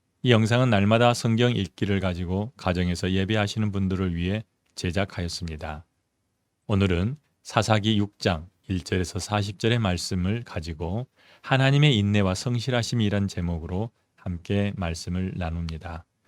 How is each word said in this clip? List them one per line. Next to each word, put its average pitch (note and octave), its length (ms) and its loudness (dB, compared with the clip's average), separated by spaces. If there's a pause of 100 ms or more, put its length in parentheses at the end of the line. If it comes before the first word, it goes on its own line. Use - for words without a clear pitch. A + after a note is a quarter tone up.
(220)
이 B2+ 80 4
영상은 A#2+ 400 6
날마다 A2 440 6
성경 A#2 360 2
읽기를 G2+ 480 -2
가지고 F#2 580 -2
가정에서 F2+ 540 0
예배하시는 G2+ 640 0
분들을 F#2+ 420 0
위해 F#2 300 -2 (320)
제작하였습니다. E2 1080 -4 (840)
오늘은 G2 480 2 (260)
사사기 G#2+ 560 2
육 G2+ 220 -2
장 F2 260 0 (220)
일 F#2 140 -2
절에서 F#2 360 -2
사십 G#2 400 -4
절의 A#2 220 2
말씀을 F#2+ 640 -2
가지고 E2+ 640 -8 (340)
하나님의 C3+ 560 2
인내와 G2+ 380 2
성실하심이란 A2+ 880 -2
제목으로 F2 640 -6 (240)
함께 G2+ 640 -4
말씀을 F2+ 580 -4
나눕니다. E2 720 -6 (240)